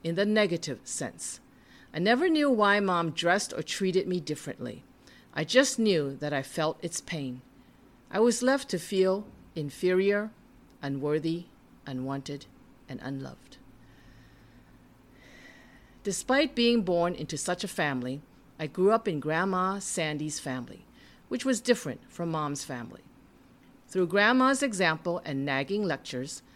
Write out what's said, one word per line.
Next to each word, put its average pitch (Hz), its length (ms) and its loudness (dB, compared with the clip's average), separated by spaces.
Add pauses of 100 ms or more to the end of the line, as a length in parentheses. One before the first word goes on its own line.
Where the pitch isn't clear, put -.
in 165 120 -4
the 196 100 2
negative 175 580 0
sense. - 560 -10 (540)
I 156 40 -6
never 247 300 4
knew 302 220 4
why 208 300 6
Mom 175 300 2
dressed 170 420 0
or 156 100 -4
treated 185 440 0
me 180 140 -2
differently. 147 640 -10 (480)
I 156 120 -2
just 269 340 4
knew 160 380 2
that 147 160 -4
I 139 100 0
felt 156 400 -2
its - 180 -6
pain. 131 400 -8 (680)
I 196 100 0
was 233 220 4
left 262 280 2
to 185 80 -2
feel 190 480 0 (300)
inferior, 185 720 0 (520)
unworthy, 151 640 -2 (400)
unwanted, 135 600 -6 (420)
and - 140 -12
unloved. 135 540 -10 (2500)
Despite 262 500 2
being 233 280 4
born 175 320 2
into 151 220 -8
such 180 280 -4
a 196 40 -6
family, 135 520 -2 (380)
I 160 80 -6
grew 185 260 2
up 220 160 0
in 156 120 -2
Grandma 185 580 0
Sandy's 151 600 -4
family, 127 460 -8 (440)
which 247 160 -4
was 262 160 2
different 160 480 0
from 170 220 -6
Mom's 147 340 -4
family. 120 380 -12 (880)
Through 185 180 0
Grandma's 254 560 4
example 180 600 0
and 139 200 -4
nagging 143 400 -2
lectures, 139 580 -6 (140)